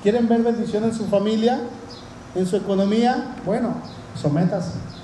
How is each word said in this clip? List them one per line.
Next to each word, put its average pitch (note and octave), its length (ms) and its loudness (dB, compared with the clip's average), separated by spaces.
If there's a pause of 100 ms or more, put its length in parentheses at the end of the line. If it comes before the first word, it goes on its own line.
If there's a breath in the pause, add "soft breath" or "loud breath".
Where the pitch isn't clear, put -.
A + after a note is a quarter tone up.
¿Quieren A3+ 260 4
ver A#3 140 4
bendición A3 440 0
en A3+ 100 0
su G#3+ 100 -4
familia? A3 540 2 (760)
¿En F#3 140 0
su G#3+ 100 -2
economía? G3+ 760 2 (100)
Bueno, G#3+ 300 0 (460)
sométase. E3+ 500 0 (320)